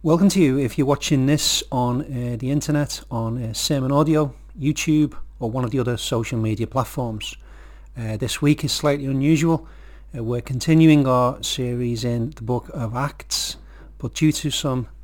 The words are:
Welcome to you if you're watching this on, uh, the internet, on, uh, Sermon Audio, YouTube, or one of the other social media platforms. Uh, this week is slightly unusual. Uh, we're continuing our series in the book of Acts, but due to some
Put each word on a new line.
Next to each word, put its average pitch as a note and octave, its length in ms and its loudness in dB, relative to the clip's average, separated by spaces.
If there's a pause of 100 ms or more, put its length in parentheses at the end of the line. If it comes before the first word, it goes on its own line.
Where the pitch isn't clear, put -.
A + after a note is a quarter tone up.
Welcome E3+ 240 6
to G3 100 4
you C#3 200 4
if C3 180 -2
you're C#3 100 2
watching C#3 380 2
this - 480 2
on, B2 300 0
uh, B2 360 -6
the C3 120 -4
internet, D3 500 0 (100)
on, A2+ 320 -4
uh, A2+ 120 -6
Sermon C#3 360 0
Audio, D3+ 440 2 (260)
YouTube, D3+ 540 2 (260)
or A2+ 100 -2
one B2+ 140 -2
of A#2 60 -2
the C3+ 80 0
other A#2+ 180 0
social A2+ 420 -4
media A2+ 280 -2
platforms. A#2 720 -4 (580)
Uh, A2 220 -6
this - 240 -4
week D3 220 2
is C3 60 -2
slightly C#3+ 360 0
unusual. D3+ 600 2 (480)
Uh, B2+ 80 -8
we're A#2+ 200 -4
continuing D3+ 640 6
our B2+ 360 2
series A#2+ 600 -4
in A#2+ 280 -2
the - 100 -14
book A#2+ 320 -4
of A#2 200 -6
Acts, - 600 -6 (400)
but - 160 -8
due D#3 180 4
to D3+ 200 -2
some C3 380 -2 (160)